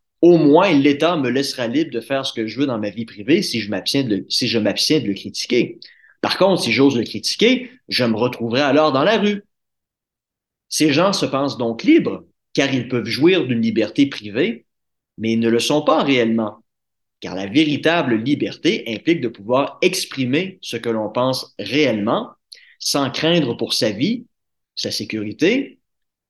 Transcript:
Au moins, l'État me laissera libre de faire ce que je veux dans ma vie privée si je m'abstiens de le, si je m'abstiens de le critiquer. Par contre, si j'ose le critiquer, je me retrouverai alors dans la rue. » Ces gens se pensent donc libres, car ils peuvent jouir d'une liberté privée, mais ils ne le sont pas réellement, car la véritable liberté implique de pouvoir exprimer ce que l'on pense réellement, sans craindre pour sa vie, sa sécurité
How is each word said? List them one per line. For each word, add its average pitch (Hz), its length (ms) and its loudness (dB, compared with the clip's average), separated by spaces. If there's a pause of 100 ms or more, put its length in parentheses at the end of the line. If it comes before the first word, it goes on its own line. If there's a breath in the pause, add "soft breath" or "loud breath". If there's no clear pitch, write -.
(220)
Au 170 160 8
moins, 160 340 6
l'État 147 440 4
me 131 120 0
laissera 127 380 -2
libre 147 260 -2
de 117 80 -6
faire 135 260 -4
ce - 60 -6
que 110 140 -4
je 110 120 -8
veux 147 80 0
dans 120 120 -2
ma 104 120 -4
vie 113 140 -8
privée 120 380 0
si 117 180 -4
je 104 100 -6
m'abstiens 104 320 -2
de 107 140 -2
le, 92 120 -6
si - 200 -2
je 113 100 0
m'abstiens 107 420 0
de 107 60 -4
le 101 80 -2
critiquer. - 640 -4 (420 loud breath)
Par - 180 -2
contre, 185 240 2
si 117 100 -2
j'ose 131 240 4
le 110 80 0
critiquer, - 640 0 (180)
je - 160 -2
me 113 120 0
retrouverai 120 460 -2
alors 147 300 4
dans 135 120 2
la 214 140 2
rue. » 202 260 -2 (1200)
Ces 151 240 2
gens 175 200 4
se 151 140 -2
pensent 139 320 -4
donc 117 260 -4
libres, 254 400 2 (300)
car 139 180 0
ils 131 160 -2
peuvent 117 180 -2
jouir 143 400 2
d'une 117 140 -2
liberté 113 460 0
privée, 139 580 -4 (540)
mais 110 140 -2
ils 113 80 0
ne 113 100 2
le 117 100 4
sont 151 220 0
pas 151 200 2
réellement, 113 640 0 (560)
car 90 140 -10
la 98 120 -6
véritable 147 680 0
liberté 131 720 -2
implique 127 320 -2
de 120 80 -4
pouvoir 123 540 -4
exprimer 175 800 -2
ce - 160 -10
que 113 100 -6
l'on 110 220 -4
pense 127 480 -4
réellement, 120 720 -2 (480 loud breath)
sans 139 320 -2
craindre 156 460 0
pour 113 180 -4
sa 113 160 0
vie, 165 340 -4 (500)
sa - 160 -8
sécurité 110 880 -4 (520)